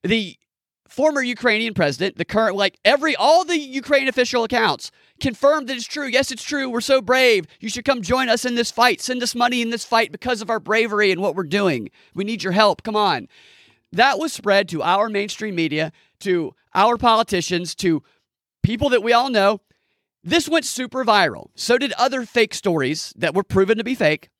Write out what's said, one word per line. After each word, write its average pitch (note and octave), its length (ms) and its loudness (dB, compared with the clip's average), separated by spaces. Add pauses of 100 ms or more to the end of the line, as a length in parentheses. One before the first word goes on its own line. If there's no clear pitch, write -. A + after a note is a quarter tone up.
the G3 340 -2 (520)
former C#4+ 340 0
Ukrainian A3+ 500 0
president, E3 460 -2
the - 60 -4
current, G3 320 -2
like, G3 280 0
every, C#4 300 2
all D#4+ 300 4
the E4 140 -2
Ukraine C4+ 500 -2
official B3 340 0
accounts A3 480 -2 (300)
confirmed C4+ 480 0
that C4 80 -4
it's A#3 100 -10
true. C#4 220 -8
"Yes, C4 240 0
it's A3+ 100 -12
true. C#4 260 -4
We're A#3 120 -2
so C4 200 2
brave. A#3 460 2 (140)
You G#3+ 80 -10
should A3+ 160 -10
come B3 180 0
join B3 260 0
us A3+ 160 0
in B3 120 -2
this A#3 160 -2
fight. A#3 280 2
Send B3 220 -6
us B3 140 -6
money A#3+ 260 0
in A3+ 80 -4
this A#3 140 -8
fight A3+ 260 0
because A3 320 -6
of A3 80 -8
our A3+ 80 -2
bravery G#3 540 0
and F3 80 -2
what F3+ 160 -2
we're F#3 80 -4
doing. D#3 460 0 (220)
We F#3 120 -6
need G#3+ 180 -6
your F3+ 120 -4
help. G#3 280 2
Come G#3+ 140 -6
on." E3+ 320 0 (640)
That A3+ 260 2
was D#4 140 -4
spread G3 380 0
to D#3+ 120 -6
our G3 260 0
mainstream G#3 460 -6
media, D#3+ 380 -4 (260)
to F3 340 -2 (220)
our A3 220 2
politicians, F#3 800 0
to D#3+ 260 0 (640)
people A3+ 240 -2
that A#3 160 4
we A#3 80 4
all B3 180 4
know. G#3 300 2 (640)
This D4 240 2
went D#4 160 2
super B3+ 400 -6
viral. F3+ 500 2
So A#3+ 240 0
did B3 140 -2
other B3+ 340 0
fake A3+ 280 0
stories D#3 600 -2
that D#3+ 180 -2
were F#3+ 100 0
proven G3 340 2
to A3 60 -6
be B3+ 100 -4
fake. D#3 460 0